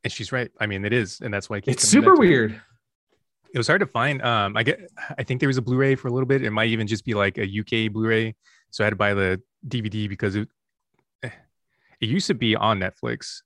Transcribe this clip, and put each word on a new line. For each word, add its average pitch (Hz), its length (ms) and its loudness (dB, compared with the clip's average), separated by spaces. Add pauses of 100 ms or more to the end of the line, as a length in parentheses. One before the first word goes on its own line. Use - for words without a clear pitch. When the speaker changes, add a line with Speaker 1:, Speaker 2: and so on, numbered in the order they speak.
Speaker 1:
And 113 120 -6
she's - 180 -10
right. 123 180 -4 (100)
I 110 60 0
mean, 101 200 -4
it 110 80 0
is. 113 260 0
And 117 140 -6
that's 101 160 -6
why 104 80 -6
I - 20 -6
keep 127 140 -2
Speaker 2:
It's - 100 -2
Speaker 1:
coming 269 220 6
Speaker 2:
super 381 100 10
Speaker 1:
back 294 60 6
to 214 40 8
it. 180 40 6
Speaker 2:
weird. 113 320 2 (920)
Speaker 1:
It - 40 -4
was 117 100 -2
hard 180 140 4
to 196 40 0
find. 127 360 -2
Um, 107 340 0
I 110 80 0
get, 131 160 0 (380)
I 135 60 -6
think 127 180 -4
there 143 80 2
was 127 80 0
a 131 40 -2
Blu-ray 131 340 2
for 131 120 -8
a 120 40 -4
little 127 140 -2
bit. 135 160 2
It 113 100 -2
might 110 180 0
even 110 180 0
just 107 160 -4
be, 113 100 -4
like, 101 240 0
a 104 80 -2
U 101 200 -4
K 110 240 0
Blu-ray. 110 440 0 (380)
So - 100 -4
I 104 40 4
had 107 60 2
to 104 40 -4
buy 101 180 2
the 95 280 0 (260)
D 120 140 -4
V 107 80 -4
D 107 180 -4
because 98 300 -4
it, 107 100 -4 (720)
eh, 120 100 -10 (680)
it 113 80 -4
used 147 200 -2
to - 60 0
be 110 220 2
on 104 240 0
Netflix - 680 -8